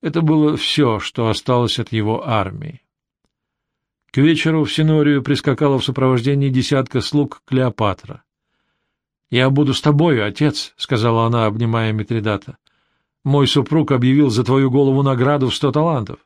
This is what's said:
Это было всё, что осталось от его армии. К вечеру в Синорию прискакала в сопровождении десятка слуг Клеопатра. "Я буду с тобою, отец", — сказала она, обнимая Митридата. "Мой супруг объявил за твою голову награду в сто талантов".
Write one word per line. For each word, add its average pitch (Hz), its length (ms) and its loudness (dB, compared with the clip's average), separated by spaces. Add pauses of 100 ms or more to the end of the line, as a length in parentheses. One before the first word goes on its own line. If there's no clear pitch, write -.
Это 160 220 -4
было 151 340 2
всё, 117 440 0
что 113 280 -4
осталось 120 520 0
от - 120 -8
его 110 340 -4
армии. 98 560 -6 (1300)
К - 60 -2
вечеру 156 460 2
в 143 80 -6
Синорию 151 500 2
прискакала 139 560 0
в 131 60 -2
сопровождении 135 640 0
десятка 131 500 0
слуг 143 460 -2
Клеопатра. 120 800 -4 (1040)
"Я 127 200 2
буду 135 240 2
с - 60 -6
тобою, 147 460 2
отец", — - 500 -4
сказала 113 500 0
она, 117 200 0
обнимая 113 460 -2
Митридата. 107 680 -4 (680)
"Мой 139 220 2
супруг 147 460 0
объявил 131 380 2
за 113 140 0
твою 135 260 2
голову 135 320 2
награду 135 460 0
в 110 60 -2
сто 143 180 -2
талантов". 151 540 -2